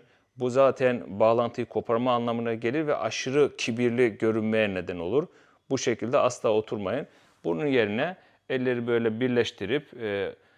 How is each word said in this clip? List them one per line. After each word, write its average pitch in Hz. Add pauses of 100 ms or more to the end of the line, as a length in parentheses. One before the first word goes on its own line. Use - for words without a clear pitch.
(380)
Bu 123
zaten 123
bağlantıyı 117
koparma 117
anlamına 117
gelir 131
ve 147
aşırı 127
kibirli 120
görünmeye 110
neden 90
olur. 113 (420)
Bu 135
şekilde 120
asla 123
oturmayın. 110 (360)
Bunun 165
yerine 131 (320)
elleri 127
böyle 117
birleştirip, 123
e, 101 (220)